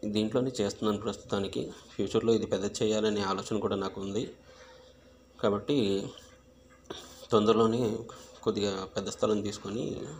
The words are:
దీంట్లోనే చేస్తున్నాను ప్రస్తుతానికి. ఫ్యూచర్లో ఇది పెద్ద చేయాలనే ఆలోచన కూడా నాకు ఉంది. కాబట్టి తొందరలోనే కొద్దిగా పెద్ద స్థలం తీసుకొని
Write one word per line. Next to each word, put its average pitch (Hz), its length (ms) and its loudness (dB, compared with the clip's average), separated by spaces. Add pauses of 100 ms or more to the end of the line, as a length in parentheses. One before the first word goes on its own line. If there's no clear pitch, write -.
దీంట్లోనే 110 440 2
చేస్తున్నాను 104 500 0
ప్రస్తుతానికి. 101 640 -2 (260)
ఫ్యూచర్లో 107 440 2
ఇది 104 140 4
పెద్ద 98 280 0
చేయాలనే 107 480 2
ఆలోచన 95 360 -2
కూడా 101 180 0
నాకు 95 240 -4
ఉంది. 101 240 -4 (1120)
కాబట్టి 104 380 2 (1500)
తొందరలోనే 113 540 6 (580)
కొద్దిగా 101 320 0 (140)
పెద్ద 101 220 -6
స్థలం 107 340 0
తీసుకొని 104 420 -6 (360)